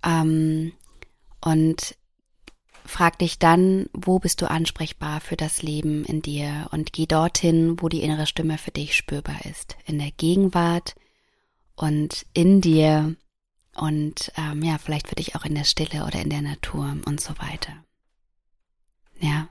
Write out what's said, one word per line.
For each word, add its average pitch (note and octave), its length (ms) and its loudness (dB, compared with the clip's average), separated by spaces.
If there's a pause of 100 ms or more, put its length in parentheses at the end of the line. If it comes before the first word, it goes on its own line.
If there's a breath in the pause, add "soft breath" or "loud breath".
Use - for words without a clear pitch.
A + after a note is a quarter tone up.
Ähm, D#3+ 680 2 (680 soft breath)
und D#3+ 540 2 (920)
frag - 300 2
dich E3+ 200 -2
dann, F#3 540 6
wo F#3 260 2
bist - 220 -2
du F3 80 -2
ansprechbar D#3 720 -4
für - 160 -6
das - 240 -4
Leben D3+ 440 -2
in D#3 160 -2
dir D3 500 -6
und D#3 200 -4
geh D#3+ 140 -2
dorthin, E3 760 4
wo E3 80 -2
die D#3+ 140 -2
innere D#3 240 0
Stimme D#3+ 320 -2
für - 140 -10
dich - 260 -4
spürbar C#3+ 480 -6
ist. - 400 -14
In D3+ 140 -4
der D3 120 -6
Gegenwart F3 840 2 (800)
und D3+ 580 -2
in F#3 260 8
dir D#3 560 4 (600)
und, D3+ 600 -4
ähm, D3+ 280 -6
ja, E3 140 0
vielleicht D3 300 -6
für - 80 -6
dich - 200 -6
auch - 100 -6
in D3+ 100 -2
der D3 80 -2
Stille D3+ 420 -2
oder - 140 -4
in - 100 -2
der D3 120 -2
Natur C#3+ 640 -6
und D3 160 -4
so - 180 -8
weiter. D3+ 320 -10 (1500)
Ja. D#3 320 -2